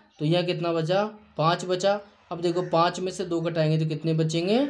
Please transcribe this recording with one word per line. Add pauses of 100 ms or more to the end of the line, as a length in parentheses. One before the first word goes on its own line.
(180)
तो
यहाँ
कितना
बचा, (340)
पाँच
बचा। (380)
अब
देखो
पाँच
में
से
दो
घटाएंगे
तो
कितने
बचेंगे, (120)